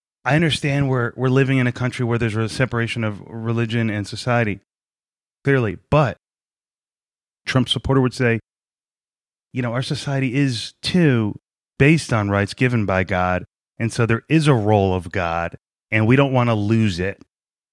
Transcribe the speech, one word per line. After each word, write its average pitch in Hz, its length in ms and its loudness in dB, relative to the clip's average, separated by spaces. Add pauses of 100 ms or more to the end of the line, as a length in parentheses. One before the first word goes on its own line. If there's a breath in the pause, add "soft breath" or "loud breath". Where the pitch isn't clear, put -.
(240)
I 131 120 2
understand 143 540 0
we're, 123 260 -2
we're 127 140 0
living 135 280 2
in 127 80 2
a 120 60 0
country 123 340 -4
where 117 140 0
there's 110 160 0
a 113 120 0
separation 117 560 -2
of 104 180 -6
religion 113 680 -2
and 104 180 -4
society, 110 520 -2 (840)
clearly, 123 340 0 (120)
but 147 280 2 (1300)
Trump 127 220 0
supporter 135 340 0
would 127 120 0
say, 117 260 0 (1120)
you 123 120 -6
know, 117 100 -4
our 131 80 -2
society 135 540 -4
is 135 460 -2
too 127 580 2 (400)
based 143 340 4
on 104 160 0
rights 101 240 0
given 123 320 0
by 95 180 0
God, 90 420 -2 (340)
and 113 120 -2
so 120 140 0
there 113 240 0
is 151 180 2
a 147 60 6
role 104 400 2
of 87 180 -4
God 85 460 -4 (340)
and 110 160 2
we 123 80 4
don't 139 160 2
wanna 120 240 2
lose 104 440 0
it. 95 220 -6 (520)